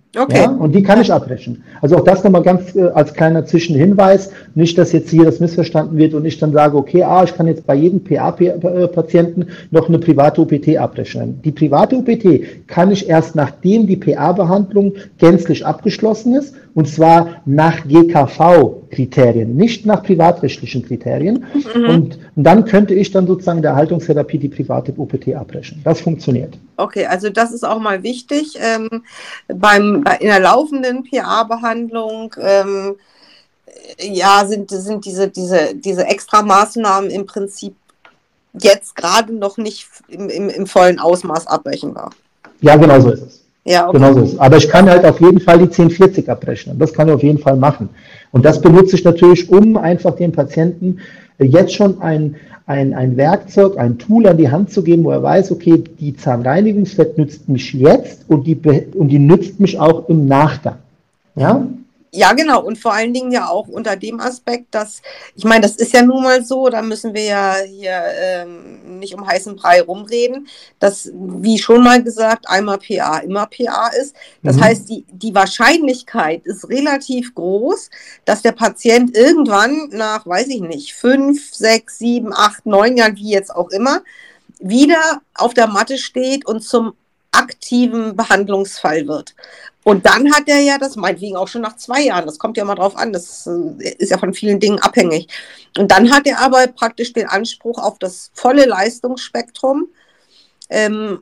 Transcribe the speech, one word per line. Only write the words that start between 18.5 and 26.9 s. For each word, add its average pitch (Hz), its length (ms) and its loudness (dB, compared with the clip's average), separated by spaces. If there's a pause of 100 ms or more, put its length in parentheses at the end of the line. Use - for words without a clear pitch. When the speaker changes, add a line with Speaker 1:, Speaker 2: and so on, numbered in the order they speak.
Speaker 2:
nicht 226 280 0
nach 208 200 0
privatrechtlichen 160 800 -2
Kriterien. 131 600 -4 (300)
Speaker 1:
Mhm. 240 140 0
Speaker 2:
Und 165 300 2 (180)
dann 165 280 4
könnte 202 300 2
ich 196 160 0
dann 185 160 0
sozusagen 175 360 -2
der 147 100 0
Erhaltungstherapie 151 640 -2
die 139 100 -6
private 131 480 -8
U 151 100 -10
P - 120 -8
T - 160 -6
abrechnen. - 480 -16
Das 156 180 -2
funktioniert. 143 560 -6 (200)
Speaker 1:
Okay, 196 300 -6